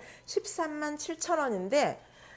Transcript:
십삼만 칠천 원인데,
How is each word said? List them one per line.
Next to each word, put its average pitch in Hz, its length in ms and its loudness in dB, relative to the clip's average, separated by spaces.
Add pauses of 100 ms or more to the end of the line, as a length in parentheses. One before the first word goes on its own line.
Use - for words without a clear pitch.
(260)
십삼만 302 720 -2
칠천 330 400 0
원인데, 220 640 2 (380)